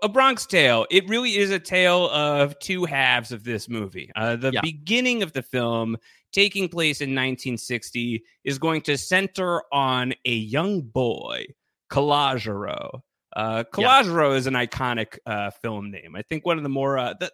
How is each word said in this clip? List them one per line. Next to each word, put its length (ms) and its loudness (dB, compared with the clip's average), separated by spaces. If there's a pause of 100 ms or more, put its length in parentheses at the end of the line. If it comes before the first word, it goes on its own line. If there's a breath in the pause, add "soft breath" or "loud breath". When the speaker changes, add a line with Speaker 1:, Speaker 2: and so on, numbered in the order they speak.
Speaker 1:
A 60 2
Bronx 380 2
Tale, 440 6
it 180 6
really 280 0
is 160 2
a 80 0
tale 500 4
of 480 2
two 280 -4
halves 440 2
of 140 -10
this 240 -4
movie. 480 -8
Uh, 180 0
the 160 -2
Speaker 2:
Yeah. 120 0
Speaker 1:
beginning 600 0
of 100 -6
the 100 -6
film, 540 -2 (360 soft breath)
taking 360 0
place 320 -2
in 140 -4
nineteen 420 -4
sixty, 680 -6 (180 soft breath)
is 160 -4
going 220 0
to 180 -2
center 640 -2 (100)
on 400 0 (120)
a 100 0
young 460 -2
boy, 640 -4 (440)
Calogero. 1120 -2 (340)
Uh, 260 -2 (160)
Speaker 2:
Yeah. 240 6
Speaker 1:
Calogero 340 2
is 120 -2
an 60 -2
iconic, 720 -4
uh, 240 -4
film 420 -8
name. 240 -16
I 60 -10
think 220 -6
one 120 0
of 80 -6
the 40 -4
more, 300 0
uh, 220 -2
the, 140 -8